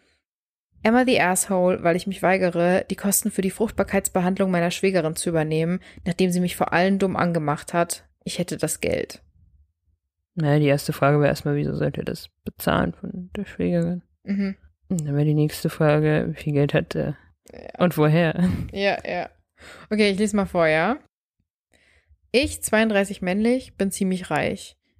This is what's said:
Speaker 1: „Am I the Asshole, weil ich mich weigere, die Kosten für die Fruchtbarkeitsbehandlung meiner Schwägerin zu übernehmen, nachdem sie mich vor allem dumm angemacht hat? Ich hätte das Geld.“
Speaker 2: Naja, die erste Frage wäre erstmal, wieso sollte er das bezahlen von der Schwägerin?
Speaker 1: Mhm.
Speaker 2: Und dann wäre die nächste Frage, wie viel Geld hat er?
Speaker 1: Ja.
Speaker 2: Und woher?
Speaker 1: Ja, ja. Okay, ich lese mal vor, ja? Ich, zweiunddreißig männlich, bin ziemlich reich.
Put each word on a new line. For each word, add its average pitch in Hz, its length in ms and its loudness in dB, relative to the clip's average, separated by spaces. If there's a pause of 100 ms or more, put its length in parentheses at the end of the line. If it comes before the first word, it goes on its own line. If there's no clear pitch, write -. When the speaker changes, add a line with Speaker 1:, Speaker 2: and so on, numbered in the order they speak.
(840)
Speaker 1:
„Am 226 140 4
I 254 80 4
the 247 160 4
Asshole, 180 640 0
weil 170 120 4
ich 180 120 -6
mich 185 160 -6
weigere, 180 680 2
die 190 60 -4
Kosten 202 360 -2
für - 100 -2
die 190 100 0
Fruchtbarkeitsbehandlung 190 1000 0
meiner 170 200 2
Schwägerin 170 440 0
zu - 140 -4
übernehmen, 160 500 0 (260)
nachdem 185 260 2
sie 180 80 0
mich 180 160 0
vor - 180 0
allem 190 240 2
dumm 190 180 0
angemacht 160 580 -2
hat? 170 340 -2 (160)
Ich - 160 -6
hätte 170 180 -4
das - 240 -4
Geld.“ - 400 -4 (1120)
Speaker 2:
Naja, 151 260 2
die 151 60 4
erste 143 260 2
Frage 143 280 2
wäre 143 80 4
erstmal, 147 280 0
wieso 147 200 -2
sollte 147 260 -2
er - 40 -10
das - 240 -8 (140)
bezahlen - 500 -2
von 180 420 -12
der 202 100 -6
Schwägerin? 175 560 -2 (220)
Speaker 1:
Mhm. 196 320 -4 (320)
Speaker 2:
Und 160 180 -4
dann 143 100 -2
wäre 147 100 2
die 151 80 2
nächste 151 360 0
Frage, 151 600 2
wie 151 120 -10
viel 147 120 -4
Geld 143 200 2
hat 156 220 0
er? 143 220 -4 (360)
Speaker 1:
Ja. - 60 -18 (180)
Speaker 2:
Und 175 200 0
woher? 160 520 2 (220)
Speaker 1:
Ja, 196 340 0
ja. - 240 -6 (600)
Okay, 208 200 2
ich 190 100 0
lese 208 160 0
mal 196 100 2
vor, 170 220 2
ja? 170 320 2 (1300)
Ich, - 300 0
zweiunddreißig 208 600 0
männlich, 214 540 0
bin 196 160 -2
ziemlich 185 400 -2
reich. - 460 -4 (220)